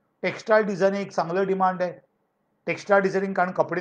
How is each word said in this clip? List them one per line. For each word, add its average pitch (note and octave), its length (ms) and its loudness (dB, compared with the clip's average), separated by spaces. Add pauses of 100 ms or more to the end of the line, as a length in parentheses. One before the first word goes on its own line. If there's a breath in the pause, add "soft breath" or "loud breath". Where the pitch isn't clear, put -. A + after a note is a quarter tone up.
(220)
टेक्स्टाईल G#3+ 440 2
डिझायनिंग G3 360 0
एक F#3+ 100 -10
चांगलं F3 340 -2
डिमांड F#3 360 0
आहे. F3 100 -4 (760)
टेक्स्टाईल G3 360 2
डिझायनिंग, F#3+ 320 -2
कारण F#3 160 0
कपडे E3+ 300 -2